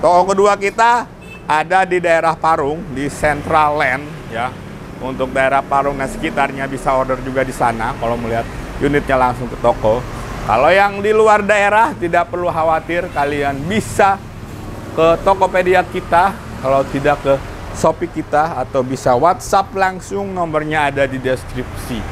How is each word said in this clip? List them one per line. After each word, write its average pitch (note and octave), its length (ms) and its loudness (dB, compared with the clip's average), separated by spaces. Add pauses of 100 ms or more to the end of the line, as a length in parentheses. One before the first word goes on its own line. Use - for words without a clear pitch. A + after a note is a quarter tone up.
Toko F3+ 320 4
kedua G3+ 240 4
kita A3+ 600 0 (300)
ada D#3+ 320 2
di F3+ 160 0
daerah E3 320 2
Parung, D#3+ 480 0 (160)
di C#3 160 -4
Central D3+ 640 0
Land, C#3+ 320 -2 (240)
ya. A#2 160 -4 (560)
Untuk C3 320 -4
daerah C3+ 240 4
Parung C#3 400 0
dan C3+ 80 -4
sekitarnya C#3 640 -4
bisa C3+ 240 0
order C3 300 0
juga C3 180 0
di B2+ 80 -4
sana A#2 480 -2
kalau A#2 160 0
melihat A#2 320 -4 (320)
unitnya C#3+ 400 2
langsung B2 320 0
ke - 80 -10
toko. A#2+ 400 2 (480)
Kalau B2+ 240 4
yang G3 320 4
di G#3+ 80 2
luar G#3+ 320 6
daerah G#3 480 4
tidak E3+ 400 0
perlu F3 160 -2
khawatir, E3 640 0
kalian C#3+ 560 -2
bisa G3 480 2 (800)
ke E3 320 4
Tokopedia F#3 560 4
kita, F3+ 480 2 (320)
kalau C3+ 240 2
tidak C#3+ 320 0
ke C#3 140 2 (420)
Shopee E3 360 0
kita, D3 500 -2
atau B2 220 -2
bisa B2+ 320 0
WhatsApp C3+ 600 2
langsung, F#3+ 560 -4
nomornya D#3 600 -2
ada C#3 160 0
di C3 120 -6
deskripsi. B2+ 800 -6 (120)